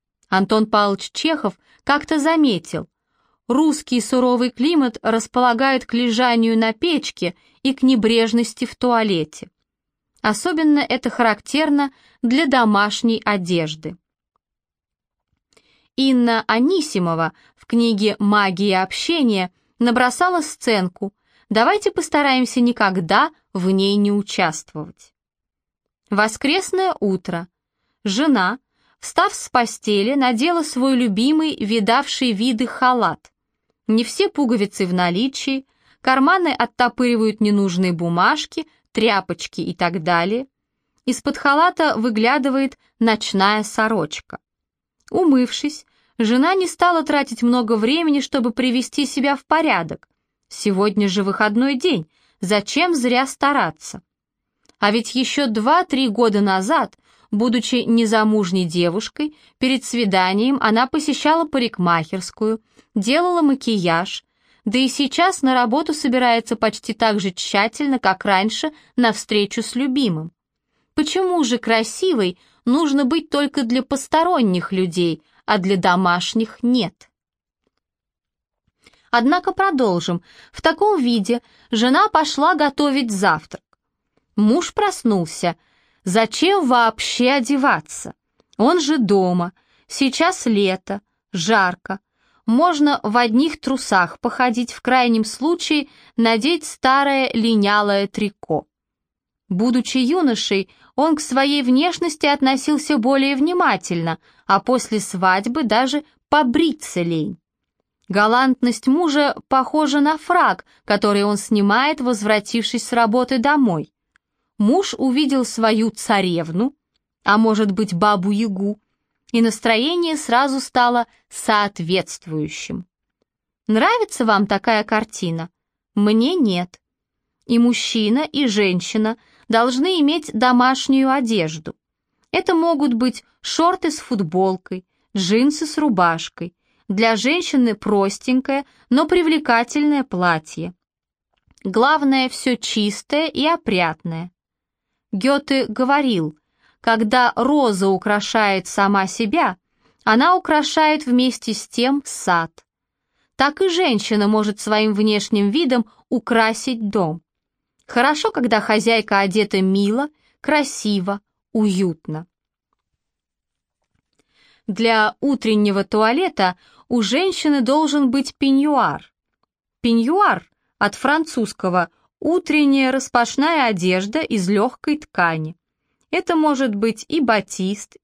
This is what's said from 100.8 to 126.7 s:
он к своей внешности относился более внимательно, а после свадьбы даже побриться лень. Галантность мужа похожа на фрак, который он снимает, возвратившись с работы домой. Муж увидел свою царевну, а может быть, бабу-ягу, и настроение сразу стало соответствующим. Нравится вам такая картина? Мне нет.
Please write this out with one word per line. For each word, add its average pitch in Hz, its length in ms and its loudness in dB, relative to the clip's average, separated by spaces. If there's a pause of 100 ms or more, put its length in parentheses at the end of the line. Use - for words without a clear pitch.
он 302 220 2
к 302 40 -6
своей 277 400 0
внешности 311 640 0
относился 285 720 0
более 269 380 2
внимательно, 247 840 -2 (260)
а 196 160 2
после 233 400 -2
свадьбы 196 600 -2
даже 254 420 0 (240)
побриться 294 720 0
лень. 165 360 -4 (720)
Галантность 240 800 0
мужа 294 480 2 (120)
похожа 285 540 0
на 311 160 2
фрак, 302 480 0 (180)
который 202 400 2
он 208 140 0
снимает, 220 640 0
возвратившись 214 840 -2
с - 40 -10
работы 247 480 0
домой. 233 540 0 (640)
Муж 277 400 2
увидел 262 480 0
свою 220 460 0
царевну, 185 840 -2 (480)
а 202 140 2
может 220 340 2
быть, 202 220 -2
бабу-ягу, 202 880 -2 (500)
и 233 100 2
настроение 262 760 0
сразу 269 420 0
стало 240 480 0 (220)
соответствующим. 170 1600 -4 (840)
Нравится 339 580 0
вам 214 200 2
такая 208 380 0
картина? 175 640 -4 (460)
Мне 220 400 2
нет. 185 460 -2 (640)